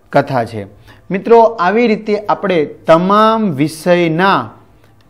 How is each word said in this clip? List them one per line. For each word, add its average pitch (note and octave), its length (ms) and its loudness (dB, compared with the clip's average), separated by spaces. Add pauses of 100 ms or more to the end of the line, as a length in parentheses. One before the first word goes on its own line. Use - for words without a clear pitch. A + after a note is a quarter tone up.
કથા C3+ 360 -2
છે. G#2 220 -12 (440)
મિત્રો, A3+ 300 4
આવી A3 460 2
રીતે G#3 320 -2
આપણે F3+ 460 -2
તમામ G3+ 880 0
વિષયના D#3+ 960 0 (600)